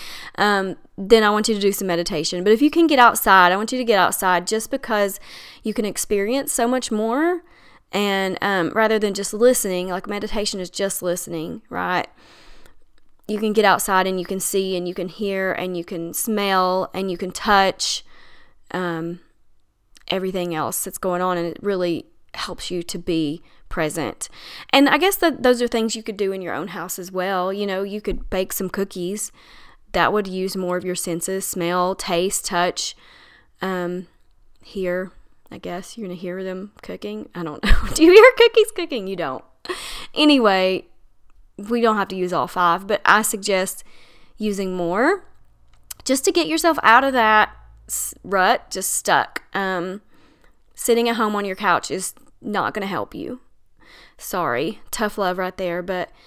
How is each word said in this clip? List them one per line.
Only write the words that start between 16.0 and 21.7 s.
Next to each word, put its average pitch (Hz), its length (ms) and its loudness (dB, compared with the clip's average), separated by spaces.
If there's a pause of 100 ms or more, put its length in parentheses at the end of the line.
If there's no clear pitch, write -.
smell 190 800 0
and 190 160 -4
you 180 80 -4
can 180 140 -6
touch, - 720 0 (680)
um, 170 480 -6 (880)
everything 185 460 -4
else 151 300 -4
that's - 140 -10
going 180 240 -2
on, 185 160 0
and 170 80 -2
it 165 160 -8
really 180 440 -2 (280)